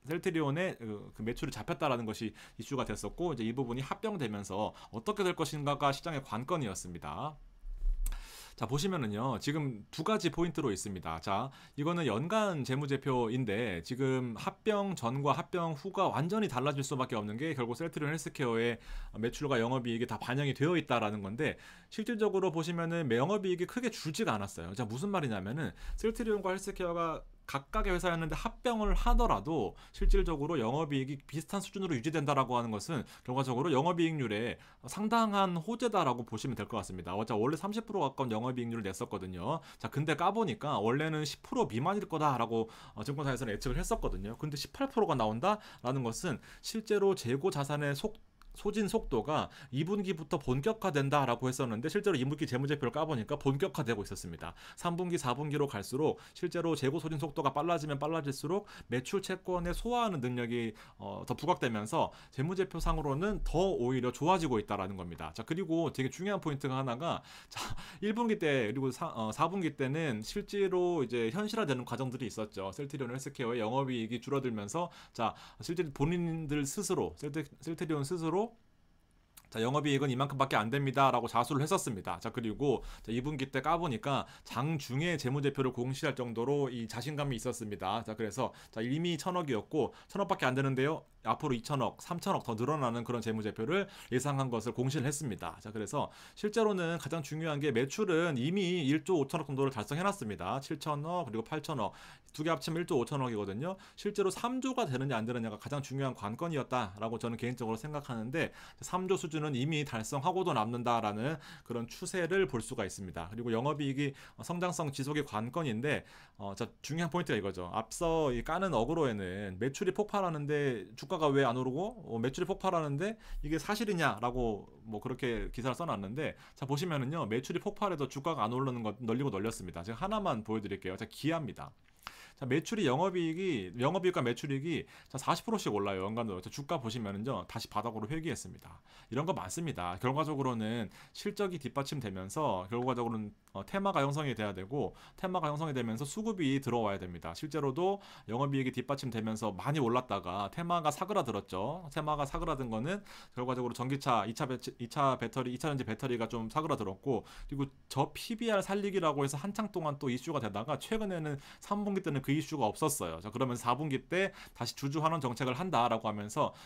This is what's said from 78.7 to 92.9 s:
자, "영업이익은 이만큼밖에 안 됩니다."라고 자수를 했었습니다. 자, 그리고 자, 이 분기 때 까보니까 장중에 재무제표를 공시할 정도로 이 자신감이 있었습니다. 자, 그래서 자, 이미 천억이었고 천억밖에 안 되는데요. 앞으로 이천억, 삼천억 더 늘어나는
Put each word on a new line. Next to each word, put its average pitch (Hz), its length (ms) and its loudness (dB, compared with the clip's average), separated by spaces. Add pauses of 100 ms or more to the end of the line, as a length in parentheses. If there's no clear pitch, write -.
자, 113 80 -2
"영업이익은 139 480 4
이만큼밖에 135 480 2
안 110 140 4
됩니다."라고 131 580 4
자수를 120 340 4
했었습니다. 107 580 0
자, 113 120 -6
그리고 117 500 0 (200)
자, 110 100 -6
이 120 80 0
분기 135 320 -2
때 135 80 0
까보니까 143 640 2 (180)
장중에 151 760 0
재무제표를 135 560 0
공시할 135 420 -2
정도로 123 540 0
이 117 180 -4
자신감이 139 480 -2
있었습니다. 104 640 -2
자, 107 140 -6
그래서 110 380 -2 (160)
자, 113 100 -6
이미 156 380 0
천억이었고 139 760 0 (160)
천억밖에 196 380 0
안 127 80 4
되는데요. 135 500 2 (200)
앞으로 127 300 2
이천억, 117 480 -2
삼천억 175 400 -2
더 113 140 -2
늘어나는 123 480 0